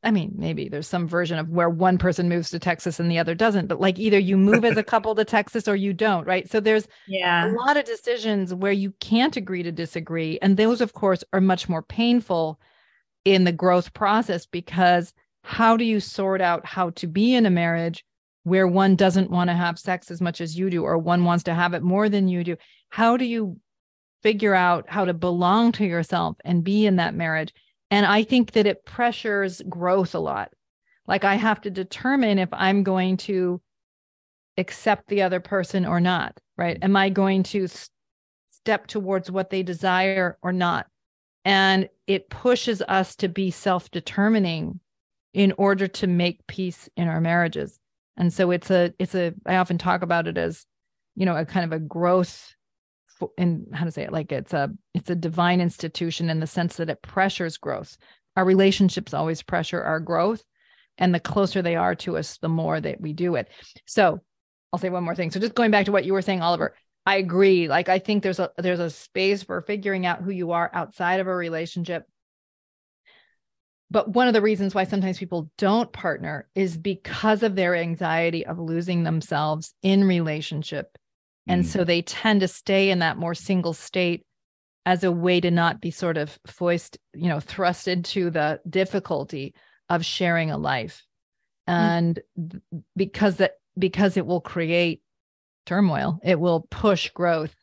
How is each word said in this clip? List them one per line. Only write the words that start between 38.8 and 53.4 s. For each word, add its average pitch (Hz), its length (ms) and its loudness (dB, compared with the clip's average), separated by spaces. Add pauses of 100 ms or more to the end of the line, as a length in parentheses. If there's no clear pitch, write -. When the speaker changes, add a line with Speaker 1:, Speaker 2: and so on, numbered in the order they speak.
Speaker 1:
towards 190 440 -4
what 190 200 -4
they 190 120 -2
desire 185 800 0
or 180 100 -4
not? 175 340 0 (580)
And 190 440 4 (180)
it 196 240 -2
pushes 240 520 0
us 190 340 0
to 196 120 -2
be 185 220 -2
self-determining 180 1300 -2 (540)
in 196 240 4
order 196 300 2
to 190 180 -4
make 175 400 0
peace - 500 -8
in 170 120 -2
our 160 120 -2
marriages. 165 580 0 (380)
And 175 160 0
so 180 180 2
it's 175 200 -2
a, 175 280 4
it's 185 160 -4
a, 175 180 0 (140)
I 185 100 2
often 180 220 0
talk 180 240 0
about 170 260 0
it 170 100 -6
as, 165 280 -6 (480)
you 190 120 -2
know, 170 100 0
a 156 100 -2
kind 180 180 -2
of 160 80 -4
a 160 100 -4
growth 175 720 0 (640)
fo-, - 200 -8
and 175 340 -2